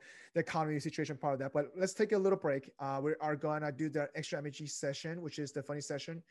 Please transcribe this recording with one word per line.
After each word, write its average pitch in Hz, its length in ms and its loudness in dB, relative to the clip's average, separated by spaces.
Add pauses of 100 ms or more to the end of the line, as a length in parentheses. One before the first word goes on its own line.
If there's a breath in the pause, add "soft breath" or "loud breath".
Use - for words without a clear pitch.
(360 loud breath)
the 165 60 4
economy 156 380 2
situation 151 380 -2
part 143 160 2
of 127 60 0
that, 139 120 -2
but 147 240 2
let's 185 180 2
take 214 180 2
a 208 60 6
little 190 200 6
break. 139 320 2 (100)
Uh, 135 240 0
we 151 160 4
are 151 160 2
gonna 151 360 0
do 151 180 0
the 143 240 0
extra 156 240 -4
M 147 80 -4
H 143 140 -6
G 151 80 -8
session, 160 560 -4
which 151 160 -6
is 143 120 -2
the 139 120 -4
funny 147 180 -6
session. 165 500 -6